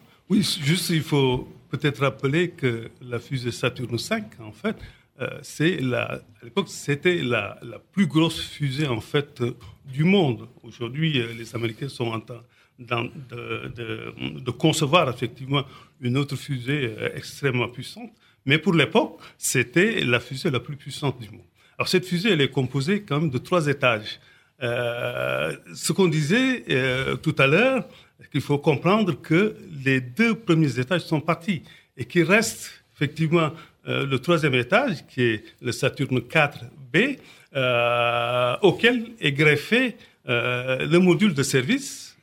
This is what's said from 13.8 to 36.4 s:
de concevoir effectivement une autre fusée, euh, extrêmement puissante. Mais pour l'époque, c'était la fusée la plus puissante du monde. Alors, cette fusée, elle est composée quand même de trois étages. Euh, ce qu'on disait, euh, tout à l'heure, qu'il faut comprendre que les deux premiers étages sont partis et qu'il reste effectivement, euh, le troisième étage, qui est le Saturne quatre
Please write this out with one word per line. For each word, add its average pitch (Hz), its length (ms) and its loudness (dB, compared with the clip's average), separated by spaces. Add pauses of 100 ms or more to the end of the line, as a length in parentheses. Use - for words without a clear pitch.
de 127 120 -6
concevoir 156 580 4
effectivement 131 540 -4 (380)
une 123 160 0
autre 143 180 -2
fusée, 127 600 -4
euh, 113 180 -4
extrêmement 123 540 -2
puissante. - 420 -14 (340)
Mais 143 120 4
pour 170 160 2
l'époque, 170 460 2 (180)
c'était 170 680 2
la 120 160 2
fusée 135 300 -6
la 123 100 0
plus 143 160 -10
puissante - 440 -6
du 104 100 -14
monde. 104 120 -20 (360)
Alors, 123 100 -4
cette 180 180 2
fusée, 180 260 -2
elle 156 100 2
est 131 80 4
composée 143 540 -2
quand 143 160 -2
même 160 100 0
de 123 80 -2
trois 165 300 0
étages. 120 520 0 (440)
Euh, 120 920 -2 (200)
ce - 160 -2
qu'on 185 160 4
disait, 226 600 2
euh, 131 460 0
tout 151 220 -2
à 135 100 6
l'heure, 233 400 4 (440)
qu'il 143 100 0
faut 143 160 0
comprendre 175 640 2
que 202 340 2 (300)
les 131 160 4
deux 208 340 0
premiers 160 440 2
étages 165 220 0
sont 156 200 -2
partis 170 400 -2 (340)
et 131 100 -8
qu'il - 180 2
reste 208 480 2 (240)
effectivement, 156 560 0 (360)
euh, 131 180 0
le 135 140 0
troisième 156 360 2
étage, 190 520 0
qui - 140 -6
est 113 220 0 (180)
le 123 100 -4
Saturne 127 500 -2
quatre - 440 0 (260)